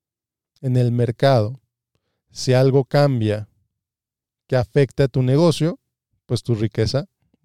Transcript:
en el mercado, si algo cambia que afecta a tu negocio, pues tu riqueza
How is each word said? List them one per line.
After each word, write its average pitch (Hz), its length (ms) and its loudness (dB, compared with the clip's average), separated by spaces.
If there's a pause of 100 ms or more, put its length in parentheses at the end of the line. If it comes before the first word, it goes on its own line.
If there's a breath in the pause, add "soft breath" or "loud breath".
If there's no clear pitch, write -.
(600)
en 127 160 -2
el 123 160 0
mercado, 120 680 0 (720)
si - 220 -2
algo 131 320 2
cambia 113 640 -2 (1000)
que - 80 -2
afecta 139 480 0
a 139 60 2
tu 135 120 -2
negocio, 151 580 0 (460)
pues - 180 -6
tu 120 120 -2
riqueza 113 520 -2 (380)